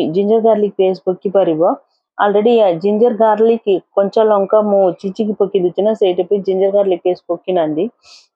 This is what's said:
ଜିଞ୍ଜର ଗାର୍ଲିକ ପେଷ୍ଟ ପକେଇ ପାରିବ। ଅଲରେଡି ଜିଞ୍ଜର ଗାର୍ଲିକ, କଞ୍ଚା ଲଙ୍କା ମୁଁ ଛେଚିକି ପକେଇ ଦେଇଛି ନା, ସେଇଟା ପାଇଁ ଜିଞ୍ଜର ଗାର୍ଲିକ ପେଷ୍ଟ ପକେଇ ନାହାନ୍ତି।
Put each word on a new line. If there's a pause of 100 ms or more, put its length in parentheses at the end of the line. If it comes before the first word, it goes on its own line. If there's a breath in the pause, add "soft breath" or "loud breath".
(120)
ଜିଞ୍ଜର
ଗାର୍ଲିକ
ପେଷ୍ଟ
ପକେଇ
ପାରିବ। (560)
ଅଲରେଡି (280)
ଜିଞ୍ଜର
ଗାର୍ଲିକ, (280)
କଞ୍ଚା
ଲଙ୍କା
ମୁଁ (160)
ଛେଚିକି
ପକେଇ
ଦେଇଛି
ନା,
ସେଇଟା
ପାଇଁ
ଜିଞ୍ଜର
ଗାର୍ଲିକ
ପେଷ୍ଟ
ପକେଇ
ନାହାନ୍ତି। (520 soft breath)